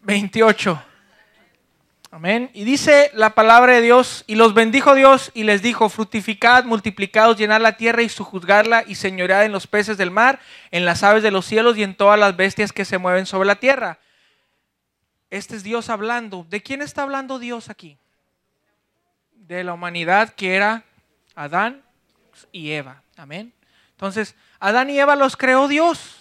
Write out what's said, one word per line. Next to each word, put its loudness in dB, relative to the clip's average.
veintiocho. 0
Amén. -6
Y -12
dice 4
la 2
palabra 6
de 4
Dios, 2
"Y -6
los 6
bendijo 4
Dios 6
y -8
les 0
dijo, 0
fructificad, -2
multiplicaos, 0
llenad 0
la 0
tierra -2
y -2
sojuzgadla, 0
y -12
señoread 0
en -2
los -8
peces -4
del -2
mar, 0
en -4
las -2
aves 4
de 0
los -2
cielos 0
y -2
en -8
todas 4
las 2
bestias -2
que -8
se -6
mueven -2
sobre -4
la 0
tierra". -6
Este -14
es -16
Dios -10
hablando. -8
¿De -10
quién -12
está -10
hablando -10
Dios -14
aquí? -20
De -14
la -10
humanidad -2
que -4
era -2
Adán -6
y -12
Eva. -12
Amén. -18
Entonces, -10
Adán -2
y -2
Eva 2
los 0
creó 2
Dios -2